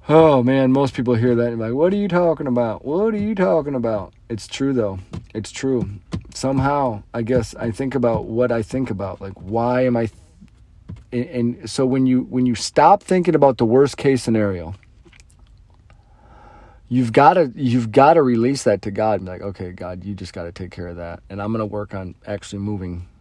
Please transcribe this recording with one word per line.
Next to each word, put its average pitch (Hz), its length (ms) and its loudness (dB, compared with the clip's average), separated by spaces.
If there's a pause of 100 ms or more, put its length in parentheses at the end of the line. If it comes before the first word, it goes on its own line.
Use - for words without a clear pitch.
Oh 151 340 6
man, 131 300 2
most 135 220 2
people 123 220 0
hear 120 200 2
that 120 120 0
and 117 100 -4
be 113 80 -6
like, 117 80 -4
"What 165 180 2
are 202 60 -2
you 202 100 -2
talking 170 400 0
about? 120 380 -2
What 202 280 -2
are 214 40 -4
you 208 180 -4
talking 165 400 0
about?" 110 380 -4 (160)
It's 113 180 -10
true 139 240 -4
though. 104 280 -2 (340)
It's 107 180 -10
true. 123 380 -4 (440)
Somehow, 135 720 -2 (100)
I 120 80 -6
guess 117 340 -2
I 120 160 -6
think 135 240 -6
about 120 320 0
what 117 220 0
I 117 120 -2
think 127 280 -6
about. 95 300 -8
Like, 98 140 -12
why 120 520 -2
am 120 120 2
I 117 80 0
th-, - 160 -12 (920)
and, 123 140 -4
and 120 440 -4
so 135 160 0
when 131 200 2
you, 127 160 4
when 127 240 -2
you 120 100 0
stop 170 480 4
thinking 180 320 0
about 139 220 4
the 123 80 2
worst 135 320 4
case 135 260 0
scenario, 95 500 -2 (2250)
you've 120 240 0
gotta, 147 440 6
you've 120 360 0
gotta 147 300 8
release 127 420 2
that 104 200 2
to 104 80 -6
God 107 240 0
and 92 100 -8
be 92 60 -12
like, 90 100 -12
"Okay, 95 320 -10
God, 90 320 -12
you 101 100 -8
just 92 160 -12
gotta 87 220 -12
take 90 180 -12
care 87 160 -12
of 85 80 -12
that. 85 240 -12 (100)
And 98 120 -10
I'm 107 100 -4
gonna 110 140 -4
work 104 280 -8
on 92 220 -10 (100)
actually 101 340 -10
moving 92 500 -8 (120)